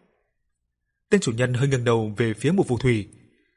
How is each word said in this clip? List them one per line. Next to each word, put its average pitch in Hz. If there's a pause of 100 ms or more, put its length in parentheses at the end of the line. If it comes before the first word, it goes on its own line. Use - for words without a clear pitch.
(1120)
Tên 202
chủ 123
nhân 123
hơi 139
nghiêng 127
đầu 113
về 110
phía 139
mụ 185
phù 120
thủy. 113 (480)